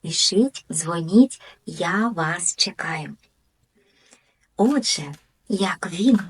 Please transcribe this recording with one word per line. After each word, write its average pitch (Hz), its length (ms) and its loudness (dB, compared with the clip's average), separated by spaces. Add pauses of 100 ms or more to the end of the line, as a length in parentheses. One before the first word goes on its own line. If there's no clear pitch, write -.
Пишіть, 185 680 0
дзвоніть, 170 680 2 (240)
я 175 420 -2
вас 170 480 -4
чекаю. 160 600 -4 (1400)
Отже, 208 560 0 (360)
як 190 420 -4
він 208 280 4 (100)